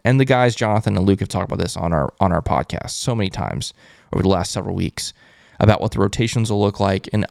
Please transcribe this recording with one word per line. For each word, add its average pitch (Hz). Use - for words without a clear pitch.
And 131
the 135
guys, 123
Jonathan 107
and 95
Luke, 98
have 98
talked 92
about -
this 85
on 85
our, 73
on 95
our 85
podcast -
so -
many 101
times -
over -
the 95
last 92
several 98
weeks -
about 104
what 107
the 107
rotations 110
will 104
look 101
like. 98
And 107